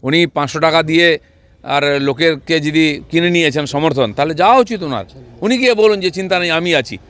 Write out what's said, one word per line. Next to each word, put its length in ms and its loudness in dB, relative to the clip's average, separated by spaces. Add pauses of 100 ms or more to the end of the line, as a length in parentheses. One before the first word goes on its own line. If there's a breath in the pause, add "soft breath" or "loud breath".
উনি 260 2
পাঁচশো 320 -4
টাকা 240 2
দিয়ে 360 2 (440 soft breath)
আর 380 0
লোকেরকে 580 0
যদি 420 0 (100)
কিনে 180 0
নিয়েছেন 360 0
সমর্থন, 480 -2
তাহলে 200 -2
যাওয়া 240 4
উচিত 260 0
ওনার। 220 -6 (360)
উনি 160 0
গিয়ে 160 2
বলুন 260 0
যে, 120 -2
"চিন্তা 280 -4
নেই, 120 -4
আমি 240 0
আছি।" 220 -4 (120)